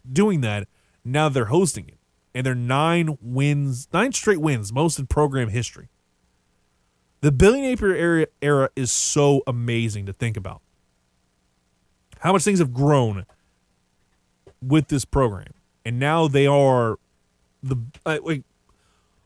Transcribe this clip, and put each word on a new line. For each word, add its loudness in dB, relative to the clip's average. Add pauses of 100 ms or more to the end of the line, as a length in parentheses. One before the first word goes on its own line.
(120)
doing 2
that. -4 (360)
Now 0
they're 0
hosting 0
it, -20 (380)
and -4
they're 0
nine 0
wins, -2
nine 0
straight 0
wins, -2
most -2
in -6
program 0
history. -8 (1300)
The 2
Billy 4
Napier 0
era, 0 (160)
era 2
is -4
so 2
amazing -4
to -10
think -6
about. -14 (1600)
How 0
much 2
things 2
have 0
grown 2 (1400)
with 2
this -2
program, -2 (300)
and -6
now 2
they 2
are 2 (640)
the, -4 (280)
uh, -2
like, -6 (840)